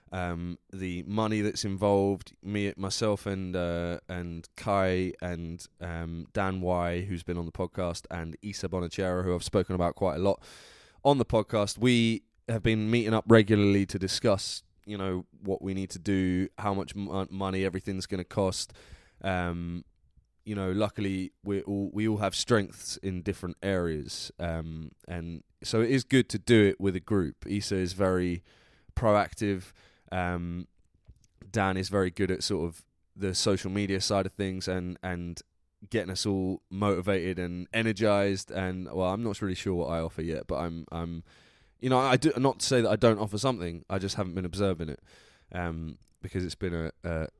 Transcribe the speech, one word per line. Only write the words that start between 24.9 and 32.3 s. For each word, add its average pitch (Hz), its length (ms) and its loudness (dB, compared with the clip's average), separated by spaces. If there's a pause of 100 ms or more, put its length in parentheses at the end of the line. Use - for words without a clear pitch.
and 85 360 -8 (200)
so 113 180 2
it 117 80 4
is 131 140 4
good 131 260 4
to - 80 -2
do 107 300 8
it 98 120 2
with 95 160 2
a 92 40 -4
group. 90 480 0
Isa 101 280 -2
is 92 180 0
very 92 500 2 (520)
proactive. 104 800 2 (380)
Um, 87 560 -4 (840)
Dan 95 260 2
is 92 120 -2
very 95 200 2
good 92 220 0